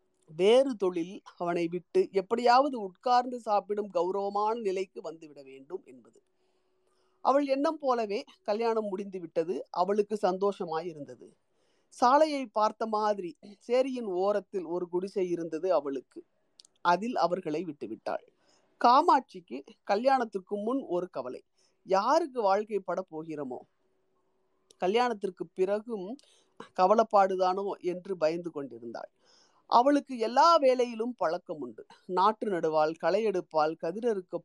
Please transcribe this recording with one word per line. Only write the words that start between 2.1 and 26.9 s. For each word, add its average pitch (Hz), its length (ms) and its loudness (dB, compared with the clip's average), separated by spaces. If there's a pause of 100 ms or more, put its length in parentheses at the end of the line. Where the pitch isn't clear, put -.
எப்படியாவது 240 680 4
உட்கார்ந்து 247 600 -2
சாப்பிடும் 208 500 -2
கௌரவமான 196 680 -2
நிலைக்கு 190 420 -6
வந்துவிட 160 420 -16
வேண்டும் 135 420 -14
என்பது. - 340 -20 (1040)
அவள் 285 220 4
எண்ணம் 285 320 0
போலவே 233 400 -2 (240)
கல்யாணம் 226 460 -2
முடிந்து 196 300 -8
விட்டது. 165 360 -4 (140)
அவளுக்கு 202 480 0
சந்தோஷமாய் 185 680 -2
இருந்தது. 147 400 -14 (680)
சாலையை 285 480 4
பார்த்த 220 420 0
மாதிரி 208 440 -2 (280)
சேரியின் 254 560 -2
ஓரத்தில் 196 520 -2
ஒரு 175 200 -4
குடிசை 185 420 -4
இருந்தது 165 440 -4
அவளுக்கு. 143 480 -4 (640)
அதில் 185 320 0
அவர்களை 170 460 -2
விட்டுவிட்டாள். 110 640 -8 (560)
காமாட்சிக்கு 262 760 4 (260)
கல்யாணத்துக்கு 233 760 -2
முன் 233 300 -4
ஒரு 175 220 -4
கவலை, 127 320 -10 (440)
யாருக்கு 254 560 0
வாழ்க்கைப்பட 196 640 0
போகிறோமோ? 156 580 -10 (1200)
கல்யாணத்திற்கு 202 680 -2
பிறகும் 202 580 -4 (680)
கவலைப்பாடுதானோ 190 880 4 (160)